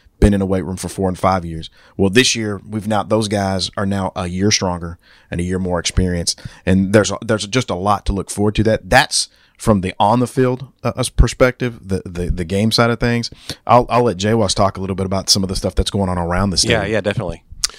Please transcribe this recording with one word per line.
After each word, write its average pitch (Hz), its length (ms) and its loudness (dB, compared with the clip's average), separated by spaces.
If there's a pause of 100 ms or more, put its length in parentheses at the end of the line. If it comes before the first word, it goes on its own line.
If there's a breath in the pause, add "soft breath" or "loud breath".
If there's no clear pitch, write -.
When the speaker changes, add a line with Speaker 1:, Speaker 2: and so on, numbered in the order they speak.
(200 soft breath)
Speaker 1:
been 104 140 2
in 98 80 0
a 95 60 0
weight 92 180 -2
room 90 120 -6
for 90 120 -8
four 95 200 -2
and 87 100 -6
five 92 260 0
years. 80 240 -10 (260 soft breath)
Well, 95 140 2
this 120 260 2
year, 107 320 -6
we've 104 200 -8
not, 104 220 0
those 107 180 0
guys 98 500 -2
are 104 80 -2
now 98 300 -2
a 95 100 -6
year 92 240 0
stronger 87 480 -2 (320 soft breath)
and 85 100 -4
a 87 40 -2
year 90 160 -2
more 90 200 -2
experienced. 87 600 -2 (240 loud breath)
And 95 280 4
there's, 98 180 4 (100)
there's 107 240 -2
just 113 240 -2
a 98 60 -4
lot 98 320 0
to 101 60 0
look 92 180 -4
forward 104 240 0
to. 107 80 2
That, 107 260 0
that's - 380 2 (300 soft breath)
from 104 240 2
the 90 180 -4
on 110 200 4
the 123 80 2
field, 127 400 -2 (160)
uh, 120 120 -2
uh, 131 80 -2 (120)
perspective, 123 720 2
the, 95 180 -2
the, 87 240 -6
the 90 160 -4
game 98 260 0
side 117 180 2
of 117 100 -2
things. 120 300 -2 (380 loud breath)
I'll, 120 220 6
I'll 120 140 2
let 107 140 0
Jay 104 160 2
Wass 110 200 2
talk 98 240 0
a 92 40 -6
little 95 140 -4
bit 95 100 -2
about 95 240 -2
some 101 140 2
of 92 60 -2
the 92 60 -4
stuff - 200 -4
that's - 160 0
going 98 180 0
on 90 80 0
around 90 340 2
the 85 60 -4
stadium. 113 260 2
Speaker 2:
Yeah, 98 40 -4
yeah, 104 140 0
definitely. 95 420 -4 (360 loud breath)